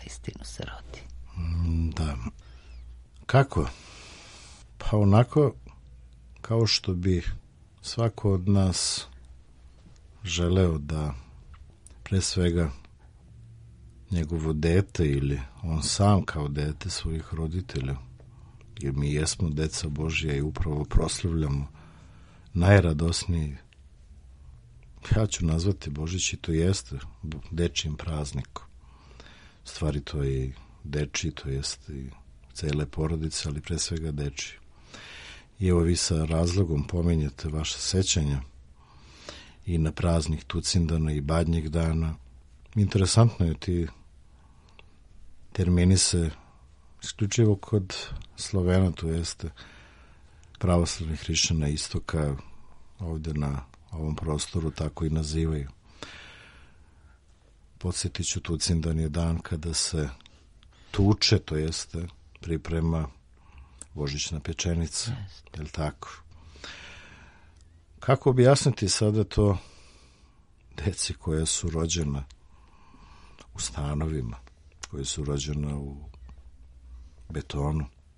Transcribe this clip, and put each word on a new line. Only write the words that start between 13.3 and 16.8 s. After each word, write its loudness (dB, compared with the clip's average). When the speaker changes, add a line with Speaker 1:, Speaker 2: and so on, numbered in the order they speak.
Speaker 2:
njegovo 0
dete 2
ili 0
on -2
sam 6
kao -4
dete -4